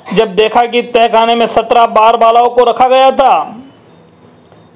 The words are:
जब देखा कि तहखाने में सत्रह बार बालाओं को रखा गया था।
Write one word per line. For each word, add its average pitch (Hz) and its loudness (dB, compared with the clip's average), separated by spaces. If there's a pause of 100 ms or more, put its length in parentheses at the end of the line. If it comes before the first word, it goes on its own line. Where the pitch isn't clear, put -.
(140)
जब 196 -2
देखा 214 0
कि 233 -4
तहखाने 226 0
में 233 -2
सत्रह 233 0
बार 220 2
बालाओं 233 2
को 240 0
रखा 233 0
गया 262 2
था। 226 -2 (1160)